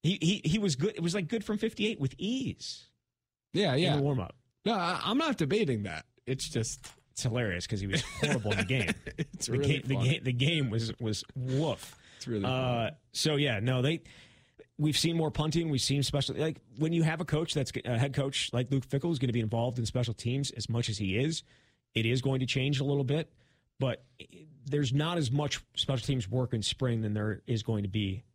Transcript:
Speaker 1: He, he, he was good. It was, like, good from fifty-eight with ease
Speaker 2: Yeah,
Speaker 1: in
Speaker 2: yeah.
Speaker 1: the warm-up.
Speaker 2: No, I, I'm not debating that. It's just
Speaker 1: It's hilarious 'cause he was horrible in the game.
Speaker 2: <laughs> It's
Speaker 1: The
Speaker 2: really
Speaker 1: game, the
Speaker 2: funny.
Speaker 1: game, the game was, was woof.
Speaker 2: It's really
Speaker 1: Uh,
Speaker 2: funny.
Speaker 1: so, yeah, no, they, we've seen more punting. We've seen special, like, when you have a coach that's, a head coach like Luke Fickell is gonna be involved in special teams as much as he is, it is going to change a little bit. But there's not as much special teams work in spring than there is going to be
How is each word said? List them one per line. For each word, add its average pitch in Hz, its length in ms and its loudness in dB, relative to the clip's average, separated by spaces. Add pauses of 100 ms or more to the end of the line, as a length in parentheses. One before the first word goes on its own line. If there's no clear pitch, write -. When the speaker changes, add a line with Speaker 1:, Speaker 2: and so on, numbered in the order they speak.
Speaker 1:
He, 185 200 2
he, 185 240 4
he 175 140 4
was 185 180 2
good. 180 180 0
It 165 60 -4
was, 170 140 0
like, 175 120 0
good 220 160 -2
from 208 140 -2
fifty-eight 220 420 0
with 135 180 -2
ease 226 680 -4 (680)
Speaker 2:
Yeah, 170 200 2
Speaker 1:
in 139 60 2
Speaker 2:
yeah. 151 180 4
Speaker 1:
the 139 40 2
warm-up. 131 340 0 (300)
Speaker 2:
No, 220 80 2
I, 180 300 0
I'm 220 140 0
not 302 200 2
debating 143 460 2
that. 80 220 -8 (200)
It's 131 220 -4
just - 380 -4 (260)
Speaker 1:
It's - 120 -8
hilarious 113 440 -2
'cause 104 140 -2
he 98 60 -2
was - 140 0 (200)
horrible 165 300 0
in 220 80 2
the - 60 2
game. 120 240 0 (160)
Speaker 2:
<laughs> - 120 -10
It's - 300 -6
Speaker 1:
The 120 60 -4
Speaker 2:
really 139 140 2
Speaker 1:
game, 143 180 2
the 131 100 0
Speaker 2:
funny. 120 140 2
Speaker 1:
game, - 140 0
the 127 100 0
game 139 360 2
was, 113 300 -2
was 110 240 -2 (120)
woof. 131 600 -2 (200)
Speaker 2:
It's - 100 -12
really 107 180 -2
Speaker 1:
Uh, 123 40 2
Speaker 2:
funny. 123 420 0 (200)
Speaker 1:
so, 156 240 0
yeah, 135 260 2
no, 127 200 2
they, 156 200 2 (760)
we've 147 200 2
seen 165 180 2
more 160 160 2
punting. 156 380 0
We've 131 120 2
seen 139 220 2
special, - 320 -2
like, 151 220 -2 (220)
when 160 140 2
you 165 100 4
have 160 180 2
a 170 40 -2
coach 156 280 0
that's, 139 180 0 (140)
a 120 120 2
head 135 160 2
coach 139 400 -2
like 123 180 0
Luke 135 160 0
Fickell 156 240 0
is 139 80 0
gonna 123 140 2
be 120 80 2
involved 117 380 0
in 113 60 -2
special 120 280 0
teams 131 380 -2
as - 180 -8
much 117 200 0
as 101 80 -4
he 98 200 0
is, 156 260 0 (500)
it 110 120 2
is 123 160 2
going 131 200 0
to 127 40 0
change 135 360 0
a - 20 0
little 139 220 0
bit. 151 260 0 (480)
But 131 240 0 (640)
there's 135 280 0
not 160 240 2
as 127 140 0
much 147 300 0 (140)
special 131 300 0
teams 123 240 -2
work 123 240 0
in 110 80 0
spring 117 400 0
than 104 120 0
there 104 340 -2
is 113 160 0
going 107 200 0
to 98 60 -4
be 98 340 -2 (120)